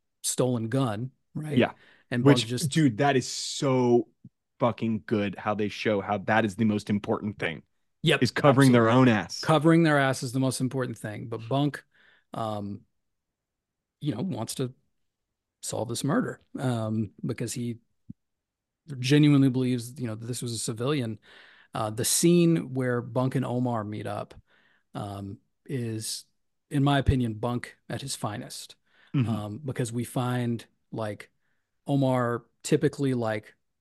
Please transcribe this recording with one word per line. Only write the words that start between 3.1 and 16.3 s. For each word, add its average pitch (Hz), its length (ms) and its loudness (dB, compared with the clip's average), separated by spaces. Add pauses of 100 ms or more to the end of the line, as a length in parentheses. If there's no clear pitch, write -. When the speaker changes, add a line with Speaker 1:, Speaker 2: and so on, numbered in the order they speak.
Speaker 2:
is 127 120 0
so 123 800 2 (520)
fucking 113 460 -2
good 101 320 0
how 107 160 -4
they 104 160 -2
show 104 320 -2
how 101 180 -4
that 110 260 2
is 98 100 -4
the 113 100 2
most 104 240 0
important 104 500 -2
thing. 80 240 -6 (400)
Speaker 1:
Yep, 151 180 2
Speaker 2:
Is - 100 4
covering 135 400 6
their 117 180 6
Speaker 1:
absolutely. - 0 -
Speaker 2:
own 127 180 6
ass. 104 360 0
Speaker 1:
Covering 165 400 4
their 151 160 4
ass 135 240 0
is 123 80 -6
the 131 80 -2
most 131 220 0
important 123 360 -4
thing. 107 300 -10
But 113 200 -10
Bunk, 139 360 -2 (500)
um, 104 480 -6 (1200)
you 143 140 -4
know, 113 80 -6
wants 147 340 -6
to 127 180 -6 (880)
solve 110 280 -6
this 120 140 -6
murder, 165 380 -2 (180)